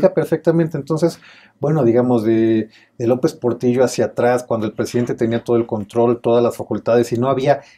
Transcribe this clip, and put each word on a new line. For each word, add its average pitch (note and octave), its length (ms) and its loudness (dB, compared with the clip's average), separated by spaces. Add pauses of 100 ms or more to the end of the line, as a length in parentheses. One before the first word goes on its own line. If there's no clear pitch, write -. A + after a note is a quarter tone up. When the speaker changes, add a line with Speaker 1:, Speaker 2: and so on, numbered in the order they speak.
Speaker 1:
bien. - 60 -2
Speaker 2:
perfectamente. D#3+ 600 0
Entonces, D#3+ 420 -2 (420)
bueno, D#3 240 0
digamos, A#2+ 400 2
de, A2+ 440 2 (300)
de A#2+ 80 -4
López B2+ 280 0
Portillo B2 500 0
hacia A#2+ 220 -2
atrás, B2 380 0
cuando A2 220 -4
el G2 60 -6
presidente B2 420 -4
tenía A#2 300 -2
todo A#2+ 120 0
el A#2 100 0
control, A#2 540 -2
todas A#2+ 220 2
las A2 140 0
facultades, A#2 560 -2
y A#2 60 -2
no B2+ 100 0
había C3+ 320 0 (180)